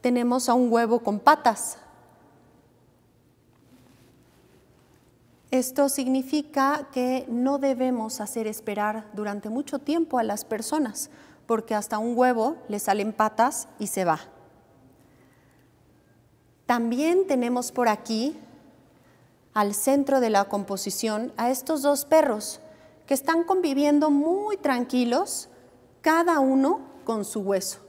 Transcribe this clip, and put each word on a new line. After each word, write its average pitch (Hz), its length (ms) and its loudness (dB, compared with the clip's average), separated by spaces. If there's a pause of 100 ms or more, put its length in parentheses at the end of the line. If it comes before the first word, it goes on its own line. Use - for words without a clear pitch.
tenemos 247 460 0
a 240 60 4
un 247 180 4
huevo 233 280 2
con 208 200 -2
patas. - 600 2 (3750)
Esto 262 400 0
significa 277 1000 -2
que 254 360 -2
no 254 300 0
debemos 254 640 -2
hacer 220 240 -6
esperar 214 680 -6
durante 208 360 -6
mucho 269 300 -6
tiempo 311 400 -2
a 226 40 2
las 214 220 -4
personas, 226 640 -4 (380)
porque 226 260 -2
hasta 208 240 -4
un 233 180 -2
huevo 247 420 2 (100)
le 208 100 -6
salen 208 340 0
patas 220 560 0 (120)
y 208 80 -6
se 190 180 -2
va. 160 140 2 (2500)
También 254 580 2
tenemos 247 460 0
por 240 180 2
aquí, 220 480 -2 (1160)
al 208 180 0
centro 277 460 2
de 233 100 2
la 202 160 4
composición, 208 920 -6
a 233 120 0
estos 269 320 -2
dos 285 240 2
perros 269 540 2 (480)
que 277 80 0
están 330 280 0
conviviendo 294 680 2
muy 381 460 0
tranquilos, 247 920 -2 (520)
cada 330 380 2
uno 269 480 2 (160)
con 214 220 -4
su - 140 -6
hueso. 190 500 -2